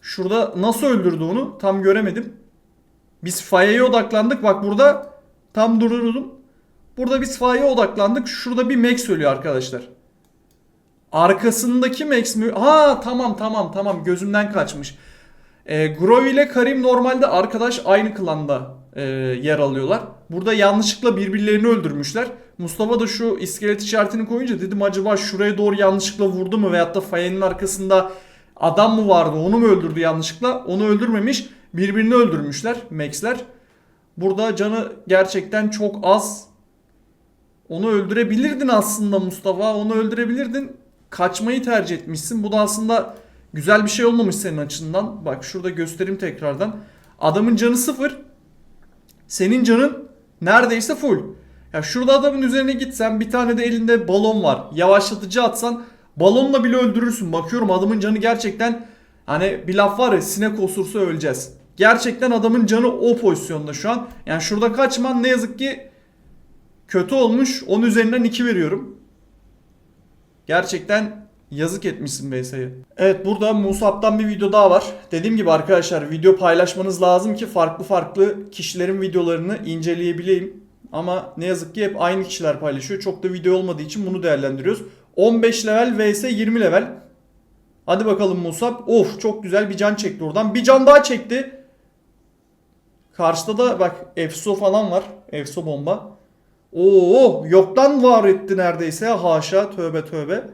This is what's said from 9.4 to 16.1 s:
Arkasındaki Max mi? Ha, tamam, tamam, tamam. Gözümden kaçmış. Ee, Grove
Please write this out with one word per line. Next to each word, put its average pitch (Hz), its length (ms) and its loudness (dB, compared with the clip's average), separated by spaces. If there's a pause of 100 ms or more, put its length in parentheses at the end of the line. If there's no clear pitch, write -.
Arkasındaki 233 920 2
Max 233 320 0
mi? 220 140 0
Ha, 285 540 4
tamam, 247 320 -2
tamam, 196 360 -4
tamam. 190 320 -4
Gözümden 202 480 -2
kaçmış. 147 460 -6 (680)
Ee, 156 200 0
Grove 208 440 4